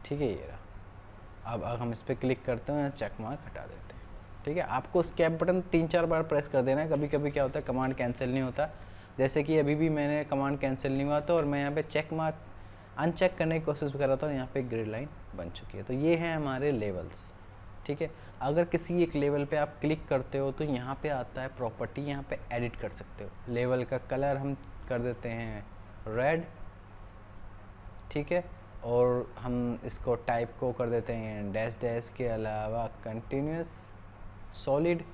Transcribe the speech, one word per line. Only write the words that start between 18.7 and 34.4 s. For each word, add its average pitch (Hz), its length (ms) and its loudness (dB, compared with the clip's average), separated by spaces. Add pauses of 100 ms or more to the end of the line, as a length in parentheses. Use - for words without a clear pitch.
एक 165 120 2
लेवल 143 300 4
पे 147 120 0
आप 147 240 2
क्लिक 156 280 2
करते 135 300 2
हो 139 140 2
तो 156 120 -2
यहाँ 131 380 0
पे 151 60 0
आता 127 340 -2
है 135 60 -4
प्रॉपर्टी, 120 540 -4
यहाँ 143 200 -2
पे - 160 -4 (140)
एडिट 120 240 0
कर 107 140 -4
सकते - 340 -10
हो। 110 280 -8
लेवल 123 320 2
का 127 140 -2
कलर 135 380 2
हम 139 180 -2 (340)
कर 123 100 2
देते 120 300 -2
हैं 113 380 -6 (420)
रेड, 143 360 2 (1700)
ठीक 147 220 0
है, 175 120 2 (400)
और 123 540 4
हम 120 460 0
इसको 123 300 0
टाइप 117 460 0
को 127 120 2
कर 117 180 0
देते 117 220 0
हैं 107 400 -4
डैश 110 280 0
डैश 117 360 -2
के 123 120 0
अलावा 110 580 0 (180)
कंटिन्यूअस 139 880 -4 (600)